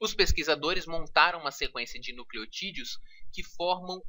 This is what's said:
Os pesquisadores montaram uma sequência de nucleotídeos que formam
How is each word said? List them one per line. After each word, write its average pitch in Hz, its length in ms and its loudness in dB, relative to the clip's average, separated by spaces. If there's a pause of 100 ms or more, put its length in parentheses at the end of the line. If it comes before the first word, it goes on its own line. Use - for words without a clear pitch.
Os 214 140 0
pesquisadores 160 680 4
montaram 165 560 4
uma 143 120 -4
sequência 127 480 -6
de 123 120 -8
nucleotídeos 123 840 -6 (340)
que - 120 -4
formam 180 640 -2